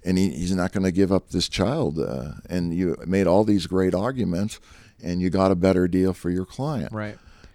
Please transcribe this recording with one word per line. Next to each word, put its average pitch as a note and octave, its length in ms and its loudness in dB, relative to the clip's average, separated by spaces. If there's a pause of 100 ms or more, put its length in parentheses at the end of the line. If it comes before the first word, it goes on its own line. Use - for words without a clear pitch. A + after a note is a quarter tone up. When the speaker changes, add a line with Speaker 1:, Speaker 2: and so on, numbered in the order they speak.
Speaker 1:
and F#2 140 0
he, F#2+ 120 2
he's F2+ 240 -2
not F#2 180 0
gonna F#2+ 200 0
give F#2 180 4
up F#2+ 200 0
this F2+ 180 -2
child." G2 500 -2
Uh, B1+ 340 -6 (160)
and E2+ 260 -2
you F2 220 0 (100)
made F#2+ 200 2
all F#2 160 6
these G#2 240 2
great F#2 280 2
arguments, G2+ 640 -2 (420)
and F2+ 180 -4
you F#2 100 0
got F#2+ 200 4
a F#2+ 60 2
better F#2 320 4
deal F#2 240 2
for F2 180 -6
your F2+ 140 -2
client C3 480 -6
Speaker 2:
Right. G#2+ 260 -10 (360)